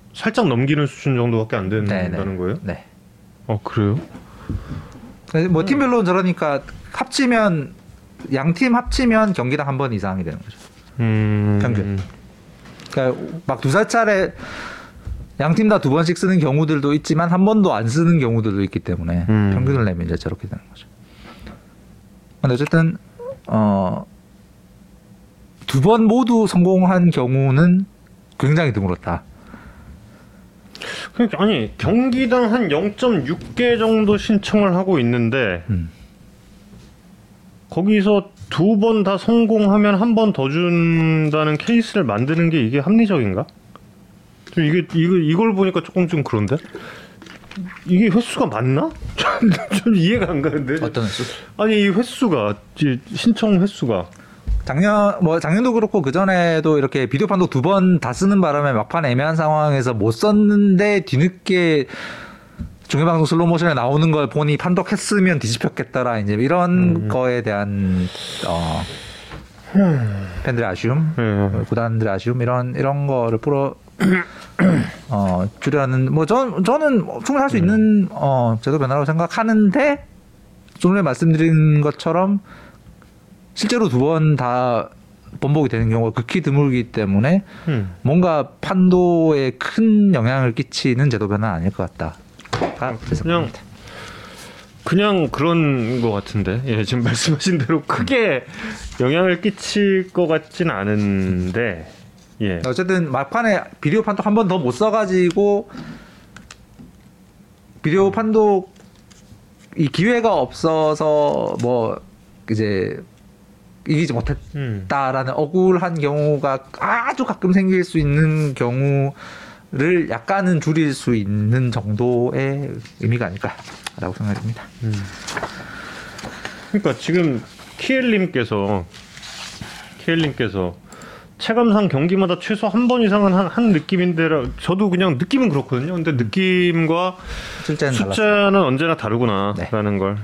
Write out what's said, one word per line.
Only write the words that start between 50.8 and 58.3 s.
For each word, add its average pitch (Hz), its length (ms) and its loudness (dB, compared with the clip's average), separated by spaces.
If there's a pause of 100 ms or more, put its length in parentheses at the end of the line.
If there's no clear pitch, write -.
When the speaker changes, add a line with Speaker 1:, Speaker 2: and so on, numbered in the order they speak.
Speaker 2:
어떤 117 200 -2
횟수? 104 180 -4 (320)
Speaker 1:
아니, 214 260 2
이 202 80 4
횟수가, 165 640 0 (260)
이 135 180 0 (160)
신청 214 460 2
횟수가. 117 460 -2 (580)
Speaker 2:
작년, 202 580 2
뭐, 165 160 2
작년도 214 340 0
그렇고 214 280 0
그전에도 160 760 2
이렇게 135 300 0
비디오 139 200 0
판독 185 220 2
두 131 120 0
번 185 380 4
다 120 140 -4
쓰는 196 280 2